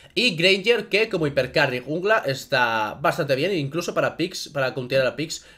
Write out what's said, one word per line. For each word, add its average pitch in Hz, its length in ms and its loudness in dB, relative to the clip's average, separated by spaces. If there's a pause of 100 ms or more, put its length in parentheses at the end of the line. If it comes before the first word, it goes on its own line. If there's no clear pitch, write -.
(140)
Y 214 220 2
Granger, 190 540 2
que 220 200 2
como 170 160 0
hipercarry 135 540 0
jungla 175 440 0
está 120 760 0
bastante 151 340 0
bien, 160 160 0
incluso 160 440 -4
para 139 200 0
picks, 185 340 -6
para 131 260 -2
countear 131 320 0
a 120 80 -2
picks - 280 -8 (140)